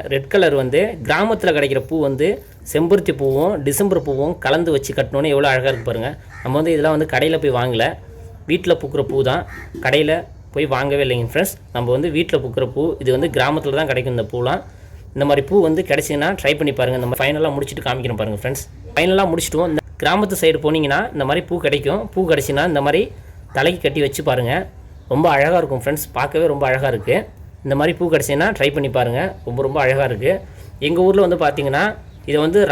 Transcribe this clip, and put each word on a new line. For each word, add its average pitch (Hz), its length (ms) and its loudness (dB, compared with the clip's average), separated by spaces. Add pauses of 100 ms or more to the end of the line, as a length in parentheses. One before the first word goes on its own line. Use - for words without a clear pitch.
(140)
ரெட் 135 180 -4
கலர் 175 300 4
வந்து 127 180 2 (280)
கிராமத்துல 190 500 2
கிடைக்கிற 139 320 2
பூ 160 80 -2 (100)
வந்து 139 200 0 (440)
செம்பருத்தி 170 480 2
பூவும் 143 340 2 (140)
டிசம்பர் 180 400 2
பூவும் 143 260 0 (120)
கலந்து 165 280 2
வச்சு 139 240 -2
கட்டணுன்னு 143 360 0
எவ்வளோ 143 180 4
அழகா 131 200 2
இருக்கு 117 180 -4
பாருங்க. 113 200 -2 (320)
நம்ம 127 180 -4
வந்து 165 140 2
இதெல்லாம் 156 220 2
வந்து 151 180 0
கடையில 151 300 2
போய் 139 160 2
வாங்கல, 120 260 0 (640)
வீட்ல 175 320 2
பூக்கிற 143 300 -2
பூ 135 180 0
தான், 156 120 0 (440)
கடையில 147 260 2 (440)
போய் 143 180 0
வாங்கவே 139 320 0
இல்லைங்க 120 280 0
ஃப்ரெண்ட்ஸ். 185 220 0 (200)
நம்ம 120 200 -2
வந்து 156 220 0
வீட்ல 165 260 0
பூக்கிற 127 220 -2 (100)
பூ, 139 80 -2 (200)
இது 127 120 -2
வந்து 151 220 0
கிராமத்துல 139 420 0
தான் 156 120 0
கிடைக்கும் 127 240 -2
இந்த 113 180 -2
பூலாம். 127 280 -2 (540)
இந்த 139 140 0
மாதிரி 139 220 2
பூ 185 40 4 (120)
வந்து 156 140 0 (100)
கிடைச்சிதுன்னா 147 380 0 (120)
ட்ரை 143 180 2
பண்ணி 147 220 0
பாருங்க. 127 200 0
இந்த 123 100 -2
மாதிரி 127 120 -2
ஃபைனலாக 151 320 0
முடிச்சுட்டு 139 320 -6
காமிக்கிறேன் 120 340 -4
பாருங்க 104 220 -4
ஃப்ரெண்ட்ஸ். 135 220 -6 (260)
ஃபைனலாக 190 400 2
முடிச்சிட்டோம். 165 400 -2
இந்த 151 100 -2 (220)
கிராமத்து 190 400 2
சைடு 160 240 4
போனீங்கன்னா 151 320 2 (160)
இந்த 143 160 -2
மாதிரி 175 180 0
பூ 175 160 -2
கிடைக்கும். 143 380 0 (100)
பூ 185 200 0
கிடைச்சின்னா 143 400 0
இந்த 143 160 2
மாதிரி 170 140 4 (540)
தலைக்கு 170 300 0
கட்டி 143 200 0
வச்சு 139 220 -4
பாருங்க, 123 240 2 (600)
ரொம்ப 151 220 4
அழகா 156 260 4
இருக்கும் 135 220 -2
ஃப்ரெண்ட்ஸ். 151 220 -2 (120)
பார்க்கவே 151 340 0
ரொம்ப 143 160 -2
அழகா 131 260 0
இருக்கு. 113 220 0 (500)
இந்த 139 140 0
மாதிரி 160 180 2
பூ 180 160 -2
கிடைச்சின்னா 143 320 2 (120)
ட்ரை 139 180 2
பண்ணி 139 220 -2
பாருங்க, 123 240 0 (260)
ரொம்ப 120 180 -6
ரொம்ப 135 200 -2
அழகா 135 240 2
இருக்கு. 120 220 0 (560)
எங்க 170 200 0
ஊர்ல 190 180 6
வந்து 170 160 2
பார்த்தீங்கன்னா 139 420 0 (460)
இதை 143 140 2
வந்து 170 160 2 (120)